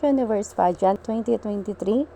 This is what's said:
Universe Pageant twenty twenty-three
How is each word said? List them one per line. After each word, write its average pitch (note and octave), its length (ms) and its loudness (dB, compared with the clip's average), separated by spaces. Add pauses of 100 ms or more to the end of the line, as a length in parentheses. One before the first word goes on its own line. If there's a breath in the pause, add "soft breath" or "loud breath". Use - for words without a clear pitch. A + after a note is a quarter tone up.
Universe A#3+ 480 0
Pageant F#3 560 2
twenty A3+ 320 -2
twenty-three G#3 640 -2 (120)